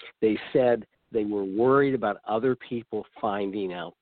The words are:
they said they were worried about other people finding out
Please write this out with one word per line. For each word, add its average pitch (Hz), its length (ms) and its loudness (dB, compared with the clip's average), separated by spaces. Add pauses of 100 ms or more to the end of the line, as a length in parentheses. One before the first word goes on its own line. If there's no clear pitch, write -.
(220)
they 110 160 2 (160)
said 120 320 2 (240)
they 113 140 -2
were 104 200 -2
worried 131 500 4
about 107 320 -2
other 117 300 0
people 110 480 -8 (160)
finding 98 540 -4
out 85 280 -10